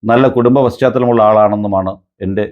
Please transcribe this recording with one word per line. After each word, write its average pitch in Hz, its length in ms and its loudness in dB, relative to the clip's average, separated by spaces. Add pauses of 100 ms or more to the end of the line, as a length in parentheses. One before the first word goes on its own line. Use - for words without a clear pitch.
(120)
നല്ല 123 140 2 (120)
കുടുംബ 123 200 2 (100)
പശ്ചാത്തലമുള്ള 120 600 0
ആളാണെന്നുമാണ് 104 640 0 (320)
എൻ്റെ 98 260 -4